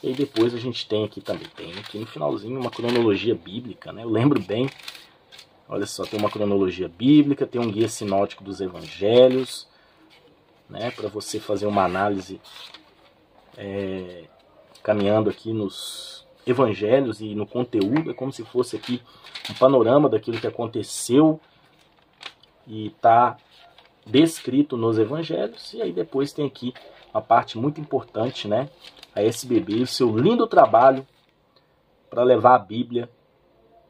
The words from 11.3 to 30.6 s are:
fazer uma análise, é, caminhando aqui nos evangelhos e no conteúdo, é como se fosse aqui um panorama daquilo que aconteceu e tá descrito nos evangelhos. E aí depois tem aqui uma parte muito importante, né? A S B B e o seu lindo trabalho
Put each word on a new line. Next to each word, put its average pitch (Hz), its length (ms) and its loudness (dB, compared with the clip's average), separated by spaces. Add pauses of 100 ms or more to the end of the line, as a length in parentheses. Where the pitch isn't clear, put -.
fazer 104 260 -4
uma 101 180 2
análise, 95 560 -2 (1160)
é, 95 680 -8 (580)
caminhando 107 480 2
aqui - 200 -10
nos - 760 -8 (180)
evangelhos 113 760 2
e 107 140 -10
no 104 140 -6
conteúdo, 123 640 -2
é - 20 -8
como 135 180 -8
se 113 140 -14
fosse 123 300 -4
aqui - 260 -6 (480)
um 101 60 -10
panorama 131 520 6
daquilo 113 320 -2
que - 60 -8
aconteceu 120 960 0 (1300)
e 107 240 -10 (100)
tá 117 340 6 (680)
descrito 135 720 0
nos 113 220 0
evangelhos. 160 760 -4
E 226 80 -8
aí 190 100 -4
depois 143 400 -4
tem 151 140 -6
aqui 123 260 -8 (400)
uma 110 100 -2
parte - 360 2
muito 147 240 -4
importante, 127 680 -6
né? 117 220 -2 (460)
A 101 80 0
S 113 240 -2
B 123 120 2
B 101 180 -2
e 120 40 0
o 127 60 0
seu 117 280 0
lindo 185 300 4
trabalho 131 580 4 (1040)